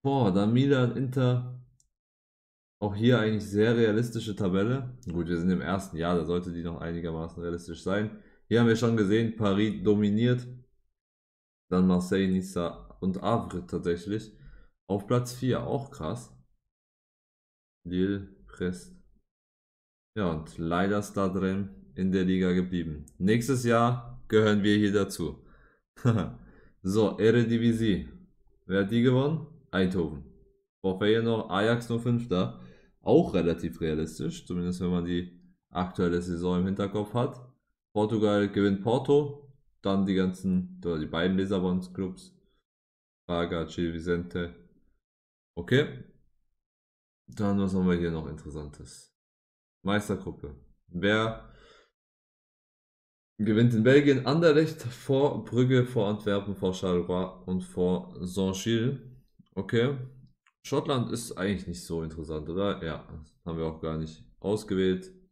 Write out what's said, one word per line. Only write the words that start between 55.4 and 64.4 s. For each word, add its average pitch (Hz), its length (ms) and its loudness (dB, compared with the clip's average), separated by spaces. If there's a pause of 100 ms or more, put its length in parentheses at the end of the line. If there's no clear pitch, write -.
Brügge, 127 400 4
vor 104 240 0
Antwerpen, 101 460 -2
vor 92 180 -2
Charleroi 90 720 -2
und 92 180 -2
vor 90 600 -2
Saint-Gilles. 113 760 -2 (580)
Okay. 123 380 0 (720)
Schottland 135 440 -2
ist 120 280 -8
eigentlich 95 280 -2
nicht 82 160 -10
so 82 200 -6
interessant, 80 440 -8
oder? 92 380 -4
Ja, 78 240 -8 (380)
haben 82 100 -6
wir 80 80 -4
auch 80 160 -6
gar 80 160 -4
nicht 80 260 -10 (160)
ausgewählt. 92 720 -2 (220)